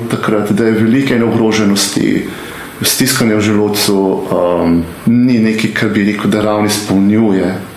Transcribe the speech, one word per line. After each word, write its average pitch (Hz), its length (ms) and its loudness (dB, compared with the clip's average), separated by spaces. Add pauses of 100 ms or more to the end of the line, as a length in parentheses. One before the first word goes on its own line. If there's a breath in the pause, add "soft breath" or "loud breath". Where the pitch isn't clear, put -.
(100)
takrat, 107 420 0
da 117 120 2
je 110 80 2
veliko 127 420 2
ene 117 100 2
ogroženosti, 107 1000 0 (580 loud breath)
stiskanja 120 540 0
v 104 80 0
želodcu, 104 540 2 (340)
em, 85 480 2 (260)
ni 120 380 4
nekaj, 110 320 0
kar 107 160 0
bi 101 160 2
rekel, 104 220 -2
da 107 100 0
ravno 107 260 0
izpolnjuje 98 840 0 (240)